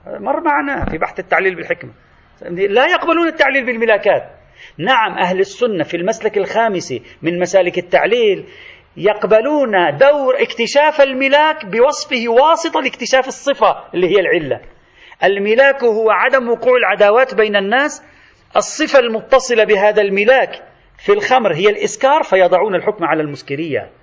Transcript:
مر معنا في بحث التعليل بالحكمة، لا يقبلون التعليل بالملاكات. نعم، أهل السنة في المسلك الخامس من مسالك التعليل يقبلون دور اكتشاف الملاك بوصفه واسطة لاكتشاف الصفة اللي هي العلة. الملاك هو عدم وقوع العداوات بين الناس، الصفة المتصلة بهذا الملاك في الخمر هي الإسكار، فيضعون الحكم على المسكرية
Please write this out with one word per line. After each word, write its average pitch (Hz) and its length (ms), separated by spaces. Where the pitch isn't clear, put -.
مر 262 340
معنا 285 440
في 160 140
بحث - 200
التعليل 185 360
بالحكمة، 170 360
لا 202 360
يقبلون 339 400
التعليل 269 400
بالملاكات. 220 560
نعم، 208 400
أهل 185 220
السنة 196 440
في 175 120
المسلك 208 420
الخامس 196 560
من 175 180
مسالك 180 380
التعليل 180 680
يقبلون 214 1000
دور 269 460
اكتشاف 285 580
الملاك 277 680
بوصفه 247 640
واسطة 320 520
لاكتشاف 262 480
الصفة - 560
اللي 180 120
هي 190 140
العلة. 151 400
الملاك 226 600
هو 220 260
عدم 240 380
وقوع 240 280
العداوات 208 580
بين 214 220
الناس، 247 460
الصفة 294 420
المتصلة 240 640
بهذا 208 380
الملاك 202 480
في - 140
الخمر 208 420
هي 185 120
الإسكار، 262 560
فيضعون 185 520
الحكم 175 300
على 156 180
المسكرية 143 680